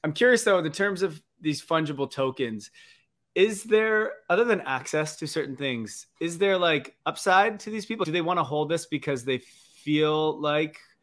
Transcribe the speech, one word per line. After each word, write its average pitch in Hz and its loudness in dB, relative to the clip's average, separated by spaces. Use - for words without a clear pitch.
I'm 156 -2
curious, 233 4
though, 196 4
in 160 -2
terms 196 -2
of 156 -6
these 151 -2
fungible 147 -2
tokens, 127 -4
is 202 2
there, 220 2
other 185 4
than 220 4
access 151 -4
to 156 -8
certain 139 -4
things, 123 -6
is 170 -4
there, 190 2
like, 165 0
upside 196 2
to - -12
these 214 -8
people? 226 -4
Do 160 -2
they 175 -2
wanna 170 0
hold 147 -2
this 160 -2
because 139 -6
they 127 -2
feel 151 -2
like 151 -2